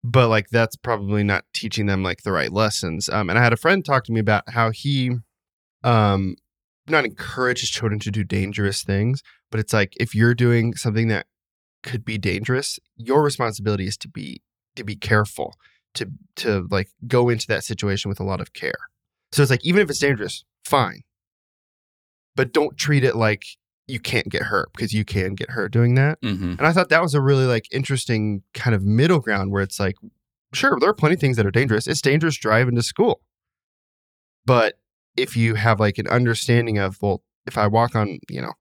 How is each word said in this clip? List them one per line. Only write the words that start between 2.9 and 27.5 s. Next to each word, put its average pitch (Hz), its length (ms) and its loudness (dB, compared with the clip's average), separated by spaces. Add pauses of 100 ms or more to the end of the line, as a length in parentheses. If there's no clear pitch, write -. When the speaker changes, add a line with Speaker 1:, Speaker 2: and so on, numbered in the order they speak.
Speaker 1:
Um, 98 200 -2
and 92 80 0
I 120 60 4
had 120 100 4
a 117 40 0
friend 185 260 0
talk 135 220 0
to 117 80 -6
me 113 80 2
about 107 300 0
how 117 200 0
he, 131 400 -2 (720)
um, 101 520 2 (520)
not 151 180 2
encourage 123 540 -4
his 120 100 -6
children 107 300 -4
to 107 120 -6
do 104 120 -2
dangerous 98 600 -2
things, 107 380 -2 (300)
but 110 80 -4
it's - 140 -4
like, 101 260 0
if - 160 -4
you're 117 180 4
doing 117 420 2
something 113 340 -2
that 104 180 -2 (560)
could 120 220 -10
be 110 120 -6
dangerous, 104 600 -4 (160)
your 131 280 2
responsibility 104 640 -2
is 101 100 -8
to - 100 -16
be, - 340 -14 (360)
to 120 80 -14
be 110 100 -8
careful, 107 580 0 (420)
to, - 140 -6 (280)
to, 98 340 -2
like, 101 160 0 (200)
go 123 220 4
into 113 180 -2
that 101 180 -2
situation 101 420 -4
with 98 140 -6
a - 40 -4
lot 95 140 -4
of - 140 -12
care. 69 180 -8 (600)
So 143 80 4
it's 135 100 4
like, 127 140 0
even 175 160 4
if 180 80 0
it's 135 100 -4
dangerous, 113 460 -2 (180)
fine. 107 380 0 (1300)
But 135 180 -2
don't 151 240 2
treat 143 260 2
it 131 140 2
like 107 260 2 (440)
you - 120 -10
can't - 300 -2
get 71 140 -4
hurt, - 300 -2
because 101 200 -6
you 107 100 0
can 95 320 -2
get - 140 -10
hurt 110 240 -6
doing 120 220 4
that. 143 260 2
Speaker 2:
Mm-hmm. 95 300 -4
Speaker 1:
And 87 100 -6
I 156 100 4
thought 175 160 2
that 156 140 4
was 165 120 -2
a 147 60 2
really, 135 260 4
like, 117 280 0